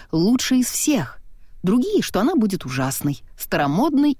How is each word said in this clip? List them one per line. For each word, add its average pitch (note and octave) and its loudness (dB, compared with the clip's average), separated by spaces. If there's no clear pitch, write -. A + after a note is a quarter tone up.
лучшей A#3+ 2
из B3 2
всех. - -2
Другие, B3+ 2
что - -2
она E4 2
будет G3+ 0
ужасной, C3+ -4
старомодной A3 2